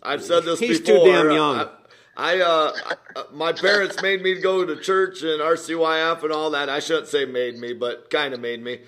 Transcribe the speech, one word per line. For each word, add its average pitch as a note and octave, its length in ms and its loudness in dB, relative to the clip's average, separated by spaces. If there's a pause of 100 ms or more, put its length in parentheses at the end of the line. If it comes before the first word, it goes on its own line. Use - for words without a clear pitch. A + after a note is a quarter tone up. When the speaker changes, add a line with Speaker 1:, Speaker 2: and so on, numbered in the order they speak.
Speaker 1:
I've C#3 200 -6
said E3+ 200 2
this E3 160 -2
Speaker 2:
He's A#3 200 2
Speaker 1:
before. F3+ 260 6
Speaker 2:
too F#3 60 10
damn D#3+ 200 4
young. D3+ 260 2
Speaker 1:
I, D#3 120 -4 (480)
I, E3+ 240 0
uh, D#3+ 300 2 (140)
I, - 100 -8 (240)
uh, - 120 -10
my D#3+ 220 -2
parents F#3+ 480 0
made F#3+ 200 -2
me F#3 180 0
go F#3 260 0
to D#3 140 -4
church F#3+ 440 -2
in D#3 180 -2
R D#3+ 160 2
C D#3+ 180 -8
Y D#3+ 240 2 (120)
F E3 120 -4
and D#3 80 -4
all D#3 200 -2
that. C#3+ 180 -2
I C#3+ 100 -2
shouldn't D#3 280 -2
say C#3+ 180 0
made B2 340 -4
me, A#2+ 140 -8
but A#2+ 360 -8
kinda C#3+ 280 -2
made A#2+ 260 -8
me. A#2+ 240 -10